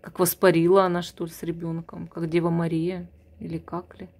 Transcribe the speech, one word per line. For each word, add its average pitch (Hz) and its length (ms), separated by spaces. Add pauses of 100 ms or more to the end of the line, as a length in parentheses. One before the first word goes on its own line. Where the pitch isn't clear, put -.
как - 180
воспарила 180 640
она, 175 160
что - 240
ли, 160 60
с - 120
ребёнком, 170 640
как 165 220
Дева 170 200
Мария, 170 580 (320)
или 165 180
как - 420
ли. 185 100 (100)